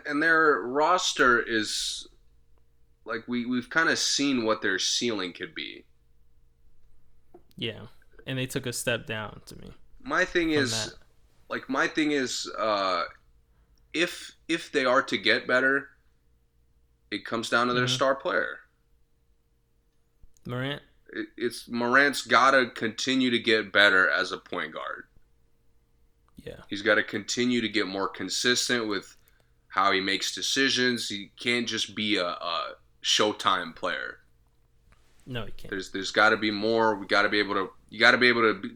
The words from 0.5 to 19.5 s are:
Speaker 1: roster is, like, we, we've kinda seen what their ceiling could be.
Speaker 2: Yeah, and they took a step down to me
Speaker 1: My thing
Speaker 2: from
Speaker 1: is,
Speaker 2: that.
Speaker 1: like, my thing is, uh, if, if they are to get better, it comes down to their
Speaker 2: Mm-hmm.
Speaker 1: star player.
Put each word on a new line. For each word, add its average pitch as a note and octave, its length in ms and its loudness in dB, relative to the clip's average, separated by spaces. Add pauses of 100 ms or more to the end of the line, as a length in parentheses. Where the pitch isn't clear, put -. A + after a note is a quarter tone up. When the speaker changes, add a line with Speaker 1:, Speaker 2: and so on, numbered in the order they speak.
Speaker 1:
roster C#3 800 2
is, - 640 -4 (960)
like, A2+ 240 -8
we, A#2+ 180 -4
we've B2 240 -4
kinda D#3+ 260 2
seen C#3 480 0
what G#2+ 180 0
their F#2+ 160 0
ceiling G2+ 540 -2
could E2 220 -12
be. B1+ 300 -12 (1700)
Speaker 2:
Yeah, G#2+ 300 -10 (400)
and C3 120 -6
they B2+ 80 -4
took B2 200 -8
a A#2+ 60 -4
step A2+ 340 -6
down A2 400 -10
to - 120 -18
me - 140 -18 (300)
Speaker 1:
My D#3+ 220 0
thing F3 280 0
Speaker 2:
from D3 100 2
Speaker 1:
is, A2+ 240 -2
Speaker 2:
that. - 80 -14 (540)
Speaker 1:
like, A#2+ 200 -8
my C#3 180 0
thing D3+ 260 0
is, C3+ 460 -2
uh, G2 460 0 (880)
if, E3+ 400 -4 (160)
if E3 240 -4
they C3+ 120 2
are B2+ 180 4
to B2+ 160 -2
get G#2+ 280 2
better, C3+ 420 2 (1200)
it G#2 140 -8
comes A2+ 260 -6
down A#2+ 180 4
to B2 60 0
their B2 100 2
Speaker 2:
Mm-hmm. B2+ 100 0
Speaker 1:
star C#3 200 2
player. F3+ 440 -4 (1900)